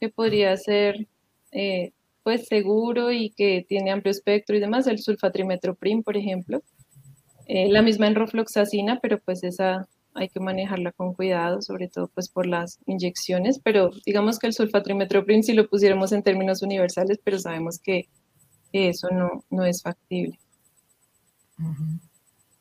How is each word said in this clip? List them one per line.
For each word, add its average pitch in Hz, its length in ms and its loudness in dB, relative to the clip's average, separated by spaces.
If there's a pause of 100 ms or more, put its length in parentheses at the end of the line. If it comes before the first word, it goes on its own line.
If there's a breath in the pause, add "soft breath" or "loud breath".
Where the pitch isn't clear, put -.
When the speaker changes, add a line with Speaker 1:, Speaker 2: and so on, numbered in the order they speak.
Speaker 1:
que 226 100 -2
podría 208 460 2
ser, 208 520 0 (440)
eh, 190 400 -4 (320)
pues, 233 240 0
seguro 233 640 0
y 220 180 -2
que 190 380 0
tiene 196 240 0
amplio 202 200 0
espectro 208 440 0
y 208 40 2
demás, 233 280 0
el 220 120 2
sulfatrimetoprim, 190 1000 -2
por 208 140 -4
ejemplo. 202 460 -4 (840)
Eh, 190 240 2
la 214 120 6
misma 214 260 4
enrofloxacina, 214 920 0
pero 214 200 -2
pues 180 220 -6
esa 185 460 -2 (260)
hay 190 140 -6
que - 120 -10
manejarla 190 520 -4
con 185 220 -6
cuidado, 185 480 0
sobre 185 260 -8
todo, 175 200 -6
pues, 180 200 -8
por 180 180 -4
las 175 400 -4
inyecciones, 185 720 -2
pero 196 320 4 (140)
digamos 208 340 2
que - 100 -4
el 226 40 0
sulfatrimetoprim, 202 920 2
si 220 120 0
lo 214 140 6
pusiéramos 196 440 4
en 208 100 2
términos 190 400 0
universales, 190 640 0
pero 196 140 0
sabemos 170 400 -6
que, 180 300 -4 (640)
que 190 180 2
eso 180 220 -4
no, 180 380 -2
no 185 160 0
es 180 160 -2
factible. 175 560 -6 (1200)
Speaker 2:
Ujú. 160 400 -6 (640)